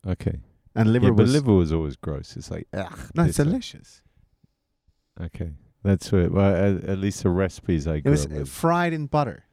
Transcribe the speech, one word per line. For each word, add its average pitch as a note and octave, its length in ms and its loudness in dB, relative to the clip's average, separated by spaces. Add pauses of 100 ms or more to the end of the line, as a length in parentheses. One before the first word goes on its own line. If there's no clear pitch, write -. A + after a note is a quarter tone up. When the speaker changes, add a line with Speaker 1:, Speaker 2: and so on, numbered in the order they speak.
Speaker 1:
Okay. F2+ 360 -4 (340)
Speaker 2:
And A2 180 4
liver B2 160 4
Speaker 1:
Yeah, B2 40 6
but A2 120 6
Speaker 2:
was A#2+ 100 4
Speaker 1:
liver C#3 180 4
was E2+ 200 6
always D#2+ 220 -2
gross. D2 420 -10
It's - 140 -14
like, D#2+ 220 -10
ugh, G2 260 -10 (160)
Speaker 2:
No, E3+ 100 2
it's - 120 0
Speaker 1:
bitter. D3 140 2
Speaker 2:
delicious. - 520 -10 (1200)
Speaker 1:
Okay. E2 320 -10 (320)
That's G2 300 0
it. E2+ 180 4
Well, G2 220 4 (240)
at, - 60 -10
at F#2+ 140 -4
least G2 240 -4
the G#2 60 2
recipes F2+ 580 -2
I D#2 100 -2
Speaker 2:
It D2+ 80 -4
Speaker 1:
grew C#3 80 2
Speaker 2:
was, D2 120 2
Speaker 1:
up D2 80 -10
Speaker 2:
uh, - 40 -10
Speaker 1:
with. C#2+ 120 -6
Speaker 2:
fried E3+ 460 -2
in D#3 120 -6
butter. C#3 460 -4